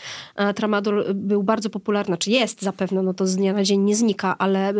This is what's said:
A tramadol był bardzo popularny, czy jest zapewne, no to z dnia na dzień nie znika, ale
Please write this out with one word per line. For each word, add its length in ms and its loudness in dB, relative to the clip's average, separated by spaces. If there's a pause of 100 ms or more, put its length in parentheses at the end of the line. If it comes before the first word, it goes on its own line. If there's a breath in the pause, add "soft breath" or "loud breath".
(340 loud breath)
A 180 0
tramadol 520 0 (100)
był 280 0
bardzo 280 0
popularny, 480 -2
czy 120 -4
jest 320 0
zapewne, 400 -2
no 120 0
to 120 0
z 100 0
dnia 160 2
na 120 0
dzień 160 2
nie 160 2
znika, 420 0
ale 420 0